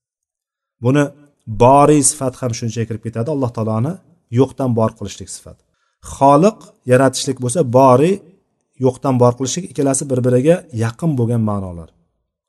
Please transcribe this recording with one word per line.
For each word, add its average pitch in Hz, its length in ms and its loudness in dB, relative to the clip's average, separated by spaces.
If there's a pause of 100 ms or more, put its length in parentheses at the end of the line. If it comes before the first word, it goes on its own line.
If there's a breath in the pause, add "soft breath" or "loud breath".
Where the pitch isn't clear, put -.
(800)
Buni 135 220 2 (440)
boriy 139 560 4
sifat 127 320 -4
ham 123 180 -6
shuncha 117 320 -6
kirib 110 180 -12
ketadi, 113 260 -8
Alloh 135 220 -4
taoloni 110 420 -4 (380)
yo'qdan 131 420 0
bor 110 180 0
qilishlik - 380 -16
sifat. - 280 -20 (460)
Xoliq 147 560 2 (220)
yaratishlik 135 580 0
bo'lsa, 123 260 -4
boriy 131 500 4 (640)
yo'qdan 127 380 -2
bor 120 160 4
qilishlik, 135 320 -8
ikkalasi 139 400 -4
bir-biriga 127 500 0 (160)
yaqin 113 440 -4
bo'lgan 117 260 -2
ma'nolar. 95 480 -8 (600)